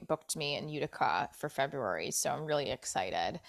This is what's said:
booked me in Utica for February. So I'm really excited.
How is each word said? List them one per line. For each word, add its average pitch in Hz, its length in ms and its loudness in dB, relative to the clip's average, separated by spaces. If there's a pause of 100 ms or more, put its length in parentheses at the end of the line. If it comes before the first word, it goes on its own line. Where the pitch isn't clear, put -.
booked - 300 -2
me 147 180 0
in 151 140 -4
Utica 139 640 2
for 151 160 -4
February. 117 600 0
So - 180 2
I'm 139 160 -2
really 147 240 2
excited. 92 800 0